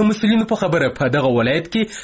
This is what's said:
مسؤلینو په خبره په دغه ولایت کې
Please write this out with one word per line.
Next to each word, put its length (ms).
مسؤلینو 440
په 100
خبره 260
په 200
دغه 260
ولایت 340
کې 140